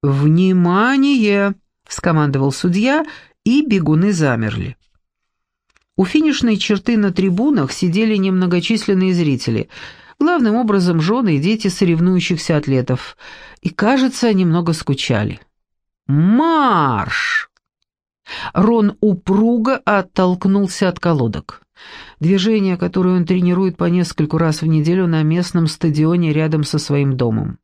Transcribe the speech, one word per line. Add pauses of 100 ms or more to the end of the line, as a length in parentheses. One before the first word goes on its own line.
«Внимание!» (340)
скомандовал
судья, (380)
и
бегуны
замерли. (1200)
У
финишной
черты
на
трибунах
сидели
немногочисленные
зрители, (480)
главным
образом
жены
и
дети
соревнующихся
атлетов, (440)
и,
кажется,
немного
скучали. (680)
«Марш!» (1040)
Рон
упруго
оттолкнулся
от
колодок. (560)
Движение,
которое
он
тренирует
по
нескольку
раз
в
неделю
на
местном
стадионе
рядом
со
своим
домом.